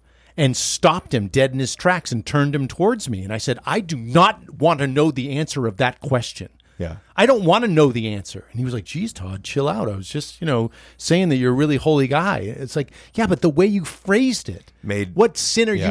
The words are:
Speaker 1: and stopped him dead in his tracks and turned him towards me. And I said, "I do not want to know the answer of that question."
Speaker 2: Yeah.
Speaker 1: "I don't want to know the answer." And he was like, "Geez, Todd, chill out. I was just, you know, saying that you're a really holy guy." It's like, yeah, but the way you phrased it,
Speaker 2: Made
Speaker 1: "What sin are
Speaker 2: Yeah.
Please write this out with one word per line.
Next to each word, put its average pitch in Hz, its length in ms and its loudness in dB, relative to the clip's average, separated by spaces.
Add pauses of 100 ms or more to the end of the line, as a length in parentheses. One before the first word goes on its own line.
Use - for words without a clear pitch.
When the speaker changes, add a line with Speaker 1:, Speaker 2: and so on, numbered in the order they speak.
(360)
Speaker 1:
and 135 200 2
stopped - 560 0
him 104 160 0
dead 131 240 2
in 131 60 -4
his 131 180 -4
tracks 180 340 0
and 117 140 -4
turned 143 300 0
him 139 120 -2
towards 202 440 -2
me. 95 120 -6
And 98 120 -10
I 110 40 -6
said, 120 280 -4
"I 165 140 0
do 165 160 -6
not 143 640 2
want 156 220 2
to 143 60 0
know 147 240 2
the 131 220 -4
answer 143 340 -4
of 101 100 -6
that 127 240 -2
question." 123 480 -4 (300)
Speaker 2:
Yeah. 82 180 -8 (180)
Speaker 1:
"I 202 120 4
don't 233 180 4
want 190 220 4
to 208 40 0
know 151 220 6
the 110 220 -4
answer." 98 360 -12
And 113 80 -8
he 123 60 -2
was 123 80 -4
like, 110 140 -8
"Geez, 208 260 -8
Todd, 95 320 -12
chill 139 240 -2
out. 190 220 -4
I 98 60 -6
was 95 120 -12
just, - 320 -10
you 170 60 -6
know, 117 240 0 (260)
saying 175 320 2
that 139 80 2
you're 123 140 2
a 123 40 2
really 147 220 2
holy 143 320 2
guy." 156 300 0
It's 117 360 -10
like, 147 160 -4 (220)
yeah, 220 140 0
but 180 160 0
the 170 80 4
way 165 160 4
you 202 180 0
phrased 233 640 -2
it, - 240 -14 (100)
Speaker 2:
Made 101 320 -4
Speaker 1:
"What 220 220 2
sin - 320 0
are 208 60 0
Speaker 2:
Yeah. 165 160 0